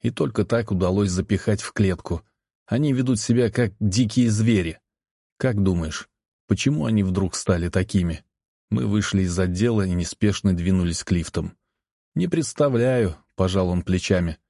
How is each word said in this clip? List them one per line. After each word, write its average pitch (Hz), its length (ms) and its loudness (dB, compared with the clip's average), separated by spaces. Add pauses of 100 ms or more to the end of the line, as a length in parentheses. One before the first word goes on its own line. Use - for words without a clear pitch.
и 120 80 -2
только 117 340 -2
так 117 280 0
удалось 95 400 2
запихать 98 500 -2
в - 100 -12
клетку. - 520 -2 (420)
Они 139 280 0
ведут 127 260 0
себя 117 320 0
как 120 280 -2
дикие 110 500 2
звери. 104 500 2 (580)
Как 110 240 0
думаешь, 85 480 0 (380)
почему 139 380 0
они 110 180 2
вдруг 92 320 -2
стали 87 340 -2
такими?» 90 540 -2 (480)
Мы 117 160 -2
вышли 101 340 0
из 87 160 -2
отдела 98 460 0
и 92 100 -2
неспешно 95 600 0
двинулись 87 480 0
к - 80 -4
лифтам. 90 440 -2 (600)
«Не 175 120 0
представляю», 127 880 0 (200)
пожал 92 340 0
он 90 140 0
плечами. 90 560 0 (100)